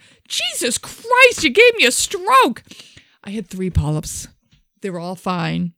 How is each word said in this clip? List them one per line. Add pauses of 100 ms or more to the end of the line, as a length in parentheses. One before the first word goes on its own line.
(280)
"Jesus
Christ,
you
gave
me
a
stroke." (600)
I
had
three
polyps. (540)
They
were
all
fine.